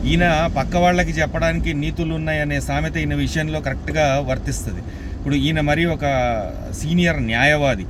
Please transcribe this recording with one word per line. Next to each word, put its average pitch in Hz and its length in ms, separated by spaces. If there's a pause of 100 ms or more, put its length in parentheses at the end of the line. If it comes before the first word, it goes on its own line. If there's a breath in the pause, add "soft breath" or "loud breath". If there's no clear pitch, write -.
ఈయన 170 500
పక్క - 200
వాళ్ళకి 175 340
చెప్పడానికి 165 640
నీతులు 160 400
ఉన్నాయనే 151 460
సామెత 151 360
ఈయన 147 180
విషయంలో 151 460
కరెక్ట్గా 143 640
వర్తిస్తుంది. 131 520 (400 loud breath)
ఇప్పుడు 143 160
ఈయన 156 260
మరి 151 240
ఒక 165 160 (840)
సీనియర్ 165 400
న్యాయవాది 123 680